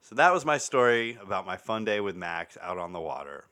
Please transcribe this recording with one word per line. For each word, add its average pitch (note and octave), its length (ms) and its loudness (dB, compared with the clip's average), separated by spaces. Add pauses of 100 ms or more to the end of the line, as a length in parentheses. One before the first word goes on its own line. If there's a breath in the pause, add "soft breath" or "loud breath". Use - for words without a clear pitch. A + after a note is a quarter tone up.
So - 140 -16
that E3+ 180 8
was D#3+ 120 0
my D3+ 120 4
story A#2+ 640 2
about G2 240 -4
my F#2 100 -6
fun A2 300 -4
day G#2 140 0
with G2+ 160 -4
Max E2+ 440 -8
out F2+ 200 -8
on F2 120 -8
the F2 80 -10
water. C#2+ 520 -10